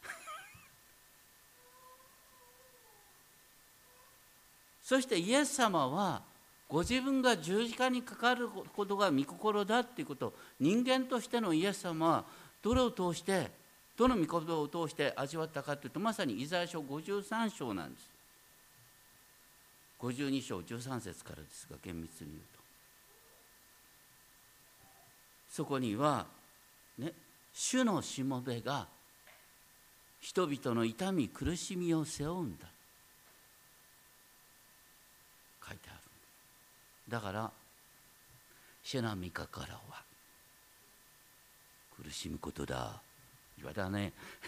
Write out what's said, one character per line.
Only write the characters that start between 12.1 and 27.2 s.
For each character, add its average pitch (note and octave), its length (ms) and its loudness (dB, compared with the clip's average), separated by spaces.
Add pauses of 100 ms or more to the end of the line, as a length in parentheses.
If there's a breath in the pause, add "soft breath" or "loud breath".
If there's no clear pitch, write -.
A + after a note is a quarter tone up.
ど A3+ 140 4
れ B3+ 60 6
を A#3+ 100 4
通 F3+ 220 0
し D#3 80 -8
て、 F3+ 300 2 (460)
ど A#3 100 6
の B3+ 80 6
御 E3 240 2
言 D#3 80 -6
葉 E3+ 100 2
を D3 120 0
通 E3+ 180 -2
し - 60 -6
て C#3+ 240 2
味 C3+ 180 -4
わ D#3+ 100 -2
っ D#3 40 -6
た C#3 140 -6
か C#3+ 120 -2
と C3+ 120 -8
い - 20 -10
う - 20 -18
と、 - 80 -4
ま G#3+ 140 0
さ G3+ 100 -2
に A#2 180 0
「イ C#3 40 -4
ザ F3 140 0
ヤ F3 80 0
書 E3+ 140 -6
五 C#3+ 200 -6
十 G3 220 -2
三 A3 260 -2
章」 B2 240 -4
な F2 120 -4
ん B1+ 80 -12
で - 60 -20
す。 - 100 -20 (1900)
五 B2 140 -2
十 C#3 160 -2
二 C3+ 120 0
章 G2 220 -6
十 A#2 160 -8
三 B2 220 -6
節 F2+ 240 -12
か - 60 -14
ら - 100 -14
で D2+ 80 -18
す - 200 -18
が、 D#2 140 -14
厳 E2+ 180 -8
密 D#2+ 200 -12
に D#2+ 60 -12
言 D2+ 100 -12
う - 20 -16
と。 E2 60 -20 (3000)
そ D3+ 140 -4
こ C#3 120 0
に A2+ 200 0
は、 C3+ 280 2 (720)
ね、 C3+ 140 -6 (420)